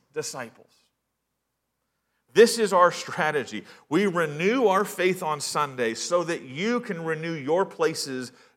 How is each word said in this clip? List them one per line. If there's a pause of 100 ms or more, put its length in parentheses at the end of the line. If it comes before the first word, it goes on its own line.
(140)
disciples. (1700)
This
is
our
strategy. (260)
We
renew
our
faith
on
Sunday
so
that
you
can
renew
your
places (260)